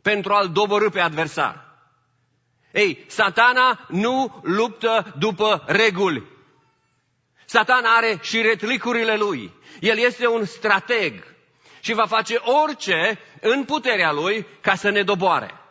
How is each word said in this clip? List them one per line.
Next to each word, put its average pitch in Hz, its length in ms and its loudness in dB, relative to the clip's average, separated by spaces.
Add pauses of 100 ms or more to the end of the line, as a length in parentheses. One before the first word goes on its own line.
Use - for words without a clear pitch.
pentru 202 320 -2
a-l 202 160 2
doborî 208 400 0
pe 190 100 -4
adversar. 160 640 -4 (1040)
Ei, 196 360 -2
Satana 240 800 2
nu 233 560 -2
luptă 214 760 -2
după 208 480 0
reguli. 185 580 0 (1200)
Satana 233 500 2
are 226 260 2
șiretlicurile 226 920 0
lui. 165 380 -4 (260)
El 214 180 0
este 240 300 0
un 233 180 0
strateg 196 920 -2 (440)
și - 140 -6
va 220 120 2
face 220 340 -2 (240)
orice 196 560 -2 (220)
în 262 220 0
puterea 226 480 0
lui 180 340 -2 (160)
ca 196 140 0
să 202 140 -2
ne 202 140 0
doboare. 175 480 0 (200)